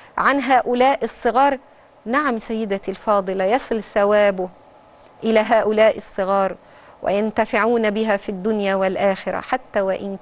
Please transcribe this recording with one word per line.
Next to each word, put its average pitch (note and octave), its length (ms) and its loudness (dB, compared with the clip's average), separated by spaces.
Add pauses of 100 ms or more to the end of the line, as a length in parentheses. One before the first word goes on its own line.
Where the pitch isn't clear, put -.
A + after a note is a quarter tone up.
(180)
عن C4 220 2
هؤلاء B3 640 2
الصغار، B3+ 540 0 (480)
نعم B3+ 320 0
سيدتي G#3+ 520 -4
الفاضلة، F#3+ 540 -2
يصل A3 380 0
ثوابه G3+ 680 2 (760)
إلى A3 160 4
هؤلاء G#3+ 560 4
الصغار G3 600 -2 (460)
وينتفعون A3 880 0
بها G#3+ 260 0
في G3+ 120 -6
الدنيا G3+ 460 -2
والآخرة، F#3+ 680 -2
حتى - 400 -4
وإن G3 420 -4